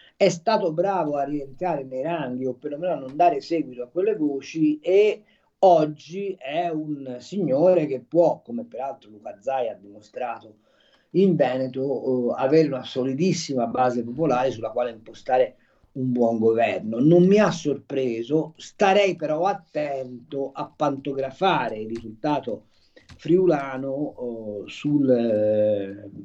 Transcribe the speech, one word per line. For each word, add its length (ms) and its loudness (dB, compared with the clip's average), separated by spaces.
è 140 4
stato 420 0
bravo 440 -2
a 80 -2
rientrare 600 -6
nei 200 -8
ranghi 420 -4
o 80 -4
perlomeno 400 -6
a 60 -4
non 160 -12
dare 260 2
seguito 400 -4
a 60 -10
quelle 280 0
voci, 680 0
e 420 4
oggi 720 4
è 300 -4
un 520 -6
signore 680 2
che 160 -6
può, 400 2
come 240 -10
peraltro 440 -12
Luca 300 -16
Zaia 320 -4
ha 80 -12
dimostrato 800 -14
in 260 4
Veneto, 920 -2
eh, 40 -2
avere 320 4
una 160 -6
solidissima 840 -2
base 360 0
popolare 480 -2
sulla 200 -8
quale 200 -4
impostare 640 -2
un 180 -2
buon 260 2
governo. 600 2
Non 260 8
mi 120 6
ha 120 4
sorpreso, 1080 -4
starei 580 2
però 280 -4
attento 1080 -6
a 220 -10
pantografare 1000 -2
il 100 -8
risultato 800 -6
friulano, 1500 -2
eh, 40 -18
sul, 400 2
eh, 1000 2